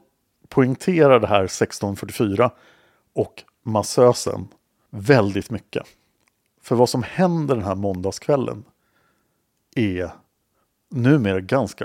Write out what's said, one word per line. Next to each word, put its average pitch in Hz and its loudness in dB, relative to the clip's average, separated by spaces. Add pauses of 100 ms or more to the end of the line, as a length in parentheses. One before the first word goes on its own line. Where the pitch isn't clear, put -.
(480)
poängterar 135 4
det 101 0
här 98 2
sexton 101 -4
fyrtiofyra 104 -2 (640)
och - -8 (180)
massösen 107 0 (420)
väldigt 101 2
mycket. - -10 (760)
För - -2
vad 120 6
som 127 -4
händer 165 -2
den 107 -4
här 98 -4
måndagskvällen 101 -4 (1120)
är 90 -2 (800)
numera 120 2
ganska 113 -4